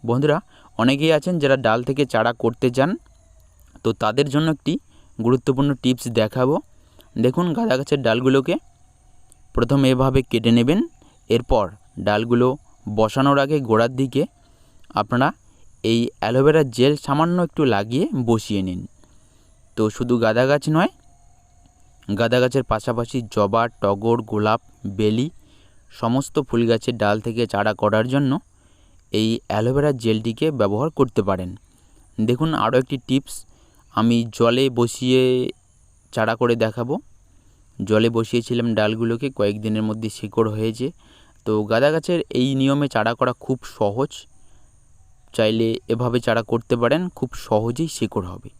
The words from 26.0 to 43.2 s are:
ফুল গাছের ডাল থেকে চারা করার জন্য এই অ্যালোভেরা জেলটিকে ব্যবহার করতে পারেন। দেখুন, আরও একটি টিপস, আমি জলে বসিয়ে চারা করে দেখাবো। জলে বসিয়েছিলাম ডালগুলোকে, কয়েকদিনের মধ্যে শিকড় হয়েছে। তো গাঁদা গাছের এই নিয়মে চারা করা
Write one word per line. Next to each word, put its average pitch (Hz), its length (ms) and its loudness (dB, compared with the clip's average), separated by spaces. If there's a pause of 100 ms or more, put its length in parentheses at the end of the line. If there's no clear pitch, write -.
ফুল 117 200 0
গাছের 117 300 0
ডাল 104 220 2
থেকে 113 280 -4
চারা 104 260 -2
করার 107 340 0
জন্য 135 240 0 (800)
এই 110 180 0 (180)
অ্যালোভেরা 131 440 0
জেলটিকে 113 600 -2
ব্যবহার 110 380 0
করতে 127 320 0
পারেন। 92 280 -4 (680)
দেখুন, 123 360 0
আরও 113 240 0
একটি 131 200 -2 (100)
টিপস, 135 280 -2 (580)
আমি 117 240 2 (160)
জলে 120 360 2
বসিয়ে 127 520 0 (920)
চারা 113 220 0
করে 120 200 2
দেখাবো। 117 400 -2 (840)
জলে 107 300 2
বসিয়েছিলাম 117 640 -2
ডালগুলোকে, 113 560 0
কয়েকদিনের 107 540 -4
মধ্যে 107 260 -4
শিকড় 110 400 -2
হয়েছে। 113 380 -4 (580)
তো 113 60 -2 (120)
গাঁদা 113 280 2
গাছের 165 280 -2 (100)
এই 127 260 0
নিয়মে 139 320 2
চারা 113 260 0
করা 123 200 -2